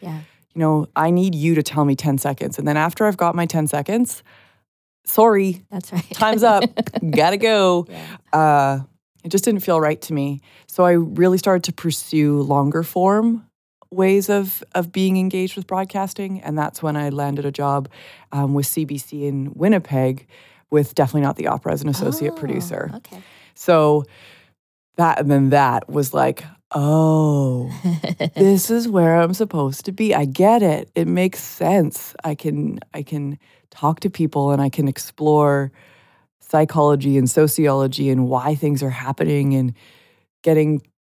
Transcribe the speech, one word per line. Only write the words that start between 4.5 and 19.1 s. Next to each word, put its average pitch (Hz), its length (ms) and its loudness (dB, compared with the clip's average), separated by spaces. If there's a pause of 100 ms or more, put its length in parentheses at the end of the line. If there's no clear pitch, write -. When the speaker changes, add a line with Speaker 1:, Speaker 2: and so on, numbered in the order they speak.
Speaker 2:
sorry. 196 640 2
Speaker 1:
That's 180 220 -12
right. 175 220 -6
Speaker 2:
Time's 220 280 0
up. 214 220 4 (220)
Speaker 1:
<laughs> - 260 -4
Speaker 2:
Gotta 165 240 2
go." 196 520 2
Speaker 1:
Yeah. 165 280 -16 (160)
Speaker 2:
Uh, 143 480 4 (420)
it 180 60 -10
just 196 160 0
didn't 208 160 0
feel 165 200 0
right 151 200 0
to - 120 -10
me. 143 280 -4 (260)
So - 180 0
I 175 100 6
really 175 440 2
started 180 240 2
to 170 100 -6
pursue 147 720 0
longer 143 400 0
form 208 640 0 (460)
ways 190 380 2
of, 196 340 -2 (100)
of 180 160 -4
being 190 280 0
engaged 185 360 -2
with 190 120 -12
broadcasting, 190 760 -6
and 151 160 -6
that's 151 260 -6
when 151 140 -2
I 147 140 -4
landed 143 340 -4
a 143 80 -4
job, 143 380 -2 (420)
um, 139 220 0
with 143 100 0
C 156 220 -4
B 143 100 -8
C 143 300 -10